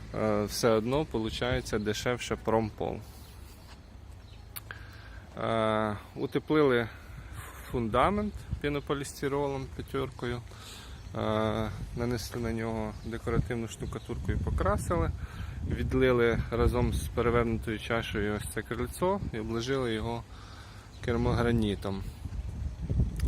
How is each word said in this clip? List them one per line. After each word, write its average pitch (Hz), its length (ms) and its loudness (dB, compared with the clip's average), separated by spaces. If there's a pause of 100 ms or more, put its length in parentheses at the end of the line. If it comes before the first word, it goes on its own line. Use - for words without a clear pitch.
(160)
е, 107 280 2
все 104 260 2
одно 123 360 4
получається 120 760 0
дешевше 107 560 0
промпол. 110 640 0 (2500)
Е, 110 560 2 (180)
утеплили 135 720 4 (840)
фундамент 139 640 2 (280)
пінополістиролом 143 1040 0 (100)
п'ятеркою, 127 680 -4 (760)
е, 110 540 2 (280)
нанесли 120 440 -2
на 113 120 0
нього 113 380 -2 (140)
декоративну 117 600 0
штукатурку - 640 -6
і 107 40 2
покрасили, 175 760 2 (580)
відлили 120 720 4 (120)
разом 120 420 6
з 92 140 0
перевернутою 117 720 2
чашею 110 560 0
ось - 180 -4
це 113 80 -2
крильцо 123 580 0 (140)
і 117 60 -4
обложили 117 540 0
його 113 300 -2 (840)
кермогранітом. 117 1000 4 (1200)